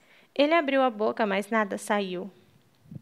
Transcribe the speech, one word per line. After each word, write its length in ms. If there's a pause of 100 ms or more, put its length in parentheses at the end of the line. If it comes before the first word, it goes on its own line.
(340)
Ele 200
abriu 280
a 80
boca, 360
mas 240
nada 280
saiu. 540 (720)